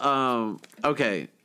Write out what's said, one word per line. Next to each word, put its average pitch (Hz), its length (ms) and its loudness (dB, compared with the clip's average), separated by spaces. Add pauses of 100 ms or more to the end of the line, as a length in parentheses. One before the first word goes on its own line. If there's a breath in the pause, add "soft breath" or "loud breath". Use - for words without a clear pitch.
um, 127 580 0 (240)
okay. 123 440 0 (180)